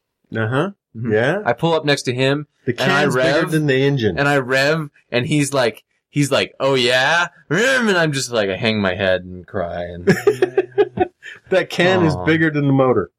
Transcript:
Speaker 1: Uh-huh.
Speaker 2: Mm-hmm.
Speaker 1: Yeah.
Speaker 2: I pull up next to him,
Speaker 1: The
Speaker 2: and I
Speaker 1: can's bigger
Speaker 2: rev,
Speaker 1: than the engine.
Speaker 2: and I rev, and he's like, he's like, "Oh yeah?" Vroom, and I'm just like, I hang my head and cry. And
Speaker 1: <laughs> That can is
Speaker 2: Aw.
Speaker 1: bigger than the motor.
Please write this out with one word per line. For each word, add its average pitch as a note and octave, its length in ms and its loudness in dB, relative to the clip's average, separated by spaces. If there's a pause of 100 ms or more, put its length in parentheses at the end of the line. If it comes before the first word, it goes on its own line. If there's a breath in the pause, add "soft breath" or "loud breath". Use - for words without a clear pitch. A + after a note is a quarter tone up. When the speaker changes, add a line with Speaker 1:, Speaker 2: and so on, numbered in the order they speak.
(360)
Speaker 1:
Uh-huh. C3 360 -2 (260)
Speaker 2:
Mm-hmm. A2+ 160 -4
Speaker 1:
Yeah. C3+ 320 0
Speaker 2:
I A#2+ 80 0
pull E3 220 -2
up D#3 100 -2
next C#3+ 180 0
to B2+ 100 -2
him, C3+ 340 -2 (180)
Speaker 1:
The B2 160 0
Speaker 2:
and C3 100 0
I D3 120 2
Speaker 1:
can's C3+ 120 0
bigger C3 260 2
Speaker 2:
rev, D#3+ 100 -4
Speaker 1:
than D#3 160 0
the C3+ 160 2
engine. A#2+ 360 0
Speaker 2:
and C#3+ 80 2
I C#3+ 120 2
rev, C#3 500 0 (220 soft breath)
and A#2+ 140 -2
he's D3 280 0
like, B2 320 -2 (240)
he's C#3+ 220 -2
like, G#2+ 280 0
"Oh C3+ 140 0
yeah?" C3+ 540 2 (220 soft breath)
Vroom, A#3+ 380 0
and F#3+ 100 2
I'm D#3+ 140 2
just B2+ 200 -6
like, G#2+ 180 0
I F#2 80 -2
hang A2 240 -2
my F#2 140 0
head F#2 280 0
and F2+ 240 -16
cry. F2 360 -6
And F2 240 -12
Speaker 1:
<laughs> - 1400 -2
That F3+ 180 0
can F3+ 340 2
is D#3 120 2
Speaker 2:
Aw. F2+ 100 -8
Speaker 1:
bigger D#3+ 240 2
than D3 180 0
the C3+ 60 4
motor. B2+ 460 2